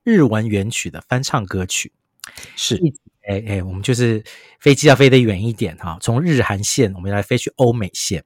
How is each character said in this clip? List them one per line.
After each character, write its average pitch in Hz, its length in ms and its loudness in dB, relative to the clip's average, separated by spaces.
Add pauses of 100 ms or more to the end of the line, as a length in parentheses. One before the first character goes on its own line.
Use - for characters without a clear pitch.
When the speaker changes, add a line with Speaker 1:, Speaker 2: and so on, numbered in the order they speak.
Speaker 1:
日 220 180 4
文 110 240 2
原 101 240 -2
曲 - 180 -8
的 78 200 -16
翻 127 120 -2
唱 131 260 -4
歌 95 200 -4
曲。 - 240 -8 (640)
Speaker 2:
是。 - 240 -4 (480)
Speaker 1:
哎， 101 220 -4
哎， 98 140 -4
我 92 100 -8
们 95 100 -8
就 131 100 0
是 117 300 0 (380)
飞 147 120 6
机 139 140 2
要 139 80 8
飞 135 160 6
得 131 80 8
远 107 260 0
一 117 80 -2
点 95 260 -6
哈， 85 220 -12
从 117 220 -2
日 156 200 2
韩 101 200 -2
线 101 320 0
我 92 60 -14
们 95 100 -6
来 101 120 -2
飞 123 140 -2
去 - 200 -4
欧 120 160 4
美 110 200 -4
线。 - 340 -6